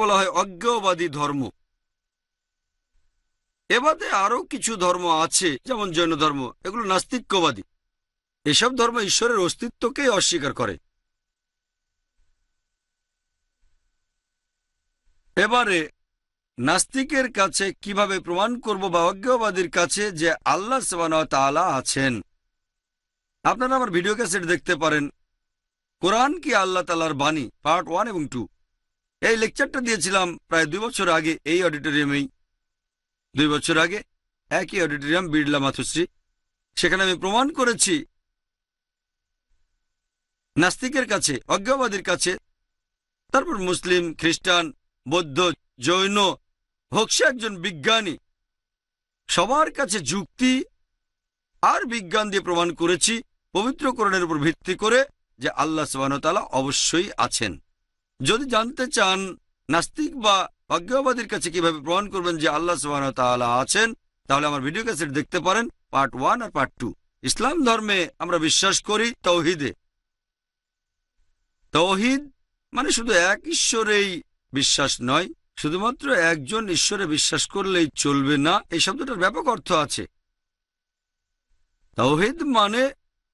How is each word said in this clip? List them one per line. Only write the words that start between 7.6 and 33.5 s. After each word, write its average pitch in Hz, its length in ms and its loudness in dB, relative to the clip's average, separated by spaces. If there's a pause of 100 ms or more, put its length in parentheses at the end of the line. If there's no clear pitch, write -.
এসব 214 240 2 (100)
ধর্ম 233 200 2
ঈশ্বরের 220 380 0
অস্তিত্বকেই 233 800 -2
অস্বীকার 147 420 0
করে। 104 140 -2 (4000)
এবারে 208 440 4 (800)
নাস্তিকের 262 760 0
কাছে 196 400 0
কিভাবে 196 480 -2
প্রমাণ 185 300 -2 (100)
করব 202 220 -4 (120)
বা 175 60 6 (100)
অজ্ঞেয়বাদীর 196 600 0
কাছে 180 320 0 (180)
যে 165 80 2 (160)
আল্লাহ 202 360 0
সুবহানাহু 165 400 0
ওয়া 156 140 -2
তাআলা 139 300 2 (160)
আছেন? 135 340 -2 (1300)
আপনারা 254 340 0
আমার 233 180 -2
ভিডিও 190 220 0
ক্যাসেট 190 340 -2
দেখতে 180 300 0
পারেন, 151 220 2 (960)
কোরআন 233 380 4
কি 294 140 -4
আল্লাহ 185 340 2
তাআলার 165 260 0
বাণী, 143 300 0 (180)
পার্ট 165 260 2
ওয়ান 185 200 0
এবং 185 200 -4
টু। 123 140 -6 (800)
এই 226 140 4
লেকচারটা 269 440 -2
দিয়েছিলাম 196 480 0 (200)
প্রায় 165 180 2
দুই 160 200 -4
বছর 196 220 -2
আগে 160 240 2 (120)
এই 170 180 2
অডিটোরিয়ামেই। 147 600 0 (1120)
দুই 151 200 2